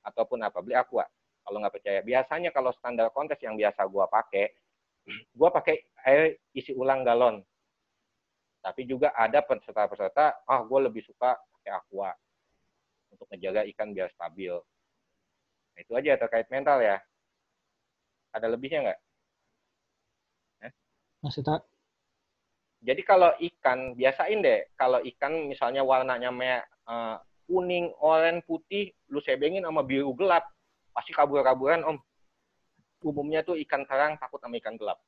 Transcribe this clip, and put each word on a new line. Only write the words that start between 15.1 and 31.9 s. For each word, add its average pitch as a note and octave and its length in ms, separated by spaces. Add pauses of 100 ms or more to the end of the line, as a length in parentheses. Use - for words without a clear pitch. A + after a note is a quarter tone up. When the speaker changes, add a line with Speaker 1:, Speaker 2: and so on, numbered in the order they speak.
Speaker 1:
Nah, - 80
itu A2+ 140
aja C3+ 240
terkait A2+ 320
mental C#3 320
ya. G2+ 160 (1400)
Ada A2+ 160
lebihnya C3+ 340
nggak? G2+ 160 (1600)
Eh? A#2+ 120 (500)
Speaker 2:
Masih C#3 180
tak. D3+ 220 (1120)
Speaker 1:
Jadi C3+ 240
kalau F#3 320
ikan, B2+ 640
biasain D#3 420
deh. B2+ 380
Kalau B2+ 260
ikan D3 460
misalnya C3+ 340
warnanya C3 480
me-, B2 320
eh, A#2 560 (300)
kuning, F3+ 500
oranye, D#3+ 460
putih, F#3 480 (160)
lu C#3 100
sebengin D3 460
sama D#3 180
biru C3+ 320
gelap, E3+ 320 (460)
pasti - 240
kabur-kaburan, C#3 680
Om. D3+ 160 (1040)